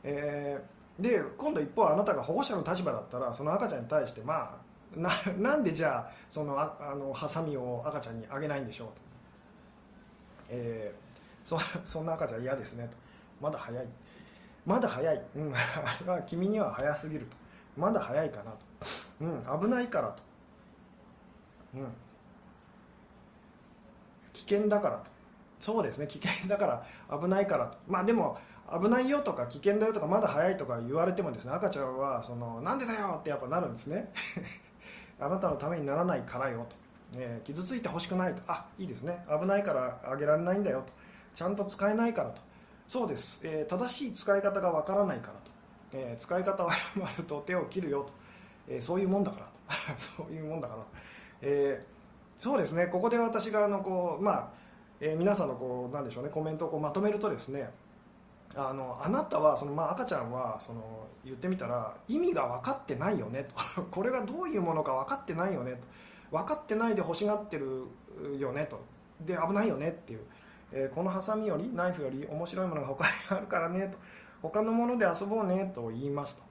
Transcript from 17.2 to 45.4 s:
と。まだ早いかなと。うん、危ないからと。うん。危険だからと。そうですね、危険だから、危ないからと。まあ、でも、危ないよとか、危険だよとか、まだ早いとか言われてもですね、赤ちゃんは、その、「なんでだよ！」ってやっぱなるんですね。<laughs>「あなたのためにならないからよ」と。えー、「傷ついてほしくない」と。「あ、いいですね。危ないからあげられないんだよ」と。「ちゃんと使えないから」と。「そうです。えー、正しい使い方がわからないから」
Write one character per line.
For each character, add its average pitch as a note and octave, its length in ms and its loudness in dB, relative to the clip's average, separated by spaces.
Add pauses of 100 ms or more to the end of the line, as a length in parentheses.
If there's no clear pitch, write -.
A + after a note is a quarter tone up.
と。 - 100 -18 (400)
ま F3+ 140 4
だ A3 100 2
早 D3 220 2
い D#3 60 2
か G#2 140 -8
な A2+ 80 -10
と。 G#2+ 60 -12 (640)
う D#3 40 -2
ん、 C#3+ 360 -2
危 G3+ 80 4
な B3 120 4
い B3 60 0
か A3+ 140 2
ら A2 80 0
と。 - 140 -12 (1500)
う - 20 -8
ん。 B2+ 160 -8 (2500)
危 - 80 -12
険 G#3 260 4
だ G#3 120 6
か F#3 100 2
ら - 80 -4
と。 - 140 -12 (480)
そ A3 200 0
う F#3+ 40 4
で B2 80 0
す B2+ 80 -8
ね、 D3 80 -2
危 C#3+ 120 -8
険 F#3 300 -2
だ G3+ 80 4
か D3 260 2 (260)
ら、 D3 100 -2
危 E3+ 80 0
な F#3+ 120 6
い G3+ 60 6
か F#3+ 100 2
ら B2 120 2
と。 - 100 -12 (100)
ま F#3 120 2
あ、 F3+ 40 2
で G#3 100 4
も、 F3 240 2 (340)
危 F3+ 180 4
な A#3+ 100 6
い C4 100 2
よ C#4+ 120 4
と G#3 120 0
か、 B2 120 -2
危 B2 140 -8
険 G3+ 180 4
だ A3 80 4
よ A3 80 4
と G#3+ 60 0
か、 D3+ 80 0
ま F#3+ 120 6
だ G#3+ 80 4
早 D#3+ 220 4
い F#3+ 80 2
と D3 80 -2
か B2 160 -2
言 B2 140 -2
わ E3 100 6
れ F#3 80 4
て F#3+ 80 -2
も E3 100 0
で A#2 80 -6
す - 60 -12
ね、 B2+ 60 -4
赤 F#3 180 2
ち - 80 -2
ゃ C#3 60 0
ん C3 140 -2
は、 C3 260 0
そ A#2+ 120 -8
の、 A#2 280 -6
「な G3+ 120 0
ん C#4 40 -2
で B3+ 60 -2
だ A3+ 140 -2
よ！」 F#3+ 220 -2
っ - 20 -16
て D#3 60 -2
や C#3+ 80 0
っ - 20 -2
ぱ - 80 -6
な D#3 120 2
る D#3+ 100 0
ん A#2 40 -6
で A#2 60 -10
す - 80 -10
ね。 F3 240 -4 (340)
<laughs> - 400 -16 (340)
「あ C#3 100 0
な F#3+ 80 2
た F#3+ 120 2
の D3+ 60 0
た D3 140 -2
め F3 80 0
に D3+ 80 -2
な C#3 100 0
ら E3 80 2
な E3+ 140 2
い B2 40 -2
か B2 180 -6
ら C3+ 100 2
よ」 A#2 200 -4
と。 - 60 -18 (420)
え A#2 260 -6
ー、 - 20 -14
「傷 D#3 180 -6
つ F#3 120 -4
い A#3 60 -4
て F3+ 80 -4
ほ E3+ 100 -2
し F3 80 -4
く F#3 80 0
な F3+ 120 4
い」 F3 80 0
と。 F3+ 120 -10
「あ、 - 180 -4 (140)
い F#3+ 60 -4
い - 20 -6
で B2+ 80 -6
す A#2+ 80 -10
ね。 F3 260 -4
危 D3+ 160 2
な G3 120 4
い G3+ 60 2
か F3+ 100 2
ら B2+ 300 0
あ C3 120 -4
げ C#3+ 100 0
ら D3+ 100 6
れ D#3+ 80 2
な F3+ 120 4
い G3+ 40 2
ん G#3 40 2
だ E3+ 80 2
よ」 C3 160 0
と。 - 60 -20 (420)
「ち - 80 -6
ゃ F3 40 0
ん G3+ 80 0
と G3+ 80 0
使 G3 260 2
え G#3+ 40 4
な A#3 140 4
い A#3 60 0
か E3+ 100 0
ら」 A2+ 80 -4
と。 - 100 -14 (460)
「そ B3 180 0
う - 20 -2
で D3+ 100 -2
す。 - 260 -10
え D#3 240 -2
ー、 - 20 -8
正 F#3+ 240 2
し C#4+ 140 -4
い G#3+ 60 -6
使 G3+ 240 4
い G3 40 4
方 G3 200 2
が F3+ 100 4
わ D3+ 120 2
か F#3+ 120 0
ら G3+ 100 6
な E3+ 80 2
い A#2+ 60 -2
か A#2 80 -12
ら」 - 60 -12 (120)